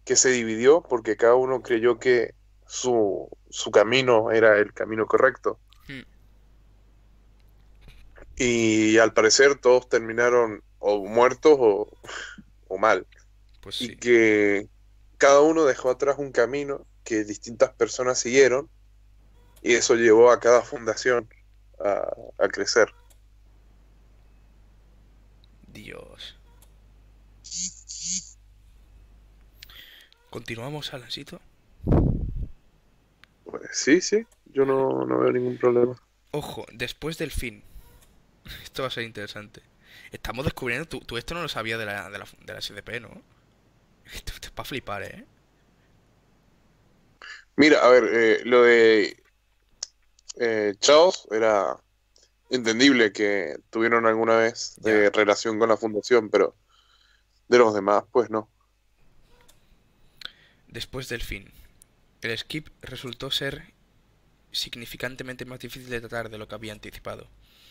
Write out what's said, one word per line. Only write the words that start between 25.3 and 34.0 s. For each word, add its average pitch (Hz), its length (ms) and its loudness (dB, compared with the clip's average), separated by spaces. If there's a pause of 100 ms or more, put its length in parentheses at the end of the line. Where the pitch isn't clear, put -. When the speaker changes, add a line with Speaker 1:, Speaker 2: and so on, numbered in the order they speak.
Speaker 2:
Dios. - 680 -20 (4000)
¿Continuamos, 120 640 -14
Alancito? 139 460 -16 (2000)
Speaker 1:
Pues - 260 -16
sí, 165 300 2